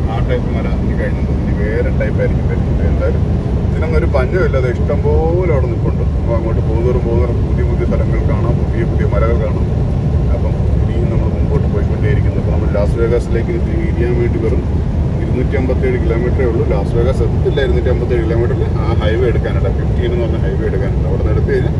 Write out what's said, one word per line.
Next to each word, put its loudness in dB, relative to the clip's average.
ആ -4
ടൈപ്പ് -2
മല -2
ഇനി 0
കഴിഞ്ഞു -2
പോകും. -2
ഇനി 0
വേറെ 0
ടൈപ്പ് 0
ആയിരിക്കും 0
വരുന്നത്. 0
എന്തായാലും 0
ഇതിനൊന്നും 0
ഒരു 0
പഞ്ഞമില്ല. 2
അത് 0
ഇഷ്ടം 0
പോലെ 2
അവിടെ 0
നിൽപ്പുണ്ട്. 0
അപ്പൊ 0
അങ്ങോട്ട് 0
പോകുന്നവരും 0
പോകുന്നവരും 0
പുതിയ 0
പുതിയ 0
സ്ഥലങ്ങൾ 0
കാണാം, 0
പുതിയ 0
പുതിയ 0
മലകൾ 2
കാണാം. -2
അപ്പം 0
ഇനിയും 0
നമ്മൾ 0
മുമ്പോട്ട് 0
പോയിക്കൊണ്ടേയിരിക്കുന്നു. 0
അപ്പൊ 0
നമ്മൾ 0
ലാസ് 0
വേഗാസിലേക്ക് 0
തിരിയാൻ 0
വേണ്ടി 0
വെറും 0
ഇരുന്നൂറ്റി 0
അമ്പത്തേഴ് 0
കിലോമീറ്ററേ 0
ഉള്ളൂ. 0
ലാസ് 0
വേഗാസ് 2
എത്തില്ല 0
ഇരുന്നൂറ്റി 0
അമ്പത്തേഴ് 0
കിലോമീറ്ററിൽ 0
ആ 0
ഹൈവേ 2
എടുക്കാനായിട്ട്, 0
ഫിഫ്റ്റീൻ 0
എന്ന് 0
പറഞ്ഞ 0
ഹൈവേ 0
എടുക്കാനുണ്ട്. 0
അവിടെ 0
നിന്ന് 2
എടുത്ത് 2
കഴിഞ്ഞാൽ 0